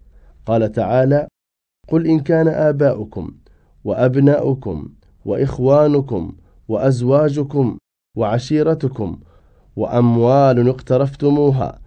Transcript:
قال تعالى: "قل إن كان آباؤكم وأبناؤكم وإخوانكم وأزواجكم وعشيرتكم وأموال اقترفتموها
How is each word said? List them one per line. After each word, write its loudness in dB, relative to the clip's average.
قال 0
تعالى: 0
"قل 0
إن 2
كان 2
آباؤكم -2
وأبناؤكم 0
وإخوانكم 0
وأزواجكم 0
وعشيرتكم -2
وأموال 2
اقترفتموها -2